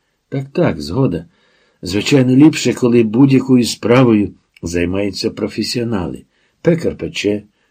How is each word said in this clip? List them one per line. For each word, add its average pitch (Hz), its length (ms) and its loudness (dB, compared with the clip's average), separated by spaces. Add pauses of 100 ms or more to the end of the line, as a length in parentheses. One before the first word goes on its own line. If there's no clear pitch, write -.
(300)
Так, 135 220 -6
так, 110 300 -2
згода. 87 440 -2 (560)
Звичайно, 123 540 0
ліпше, 147 380 4
коли 120 300 2
будь-якою 127 600 2
справою 110 680 2 (300)
займаються 95 680 -4
професіонали. 104 960 -6 (380)
Пекар 165 360 0
пече, 101 460 -4 (280)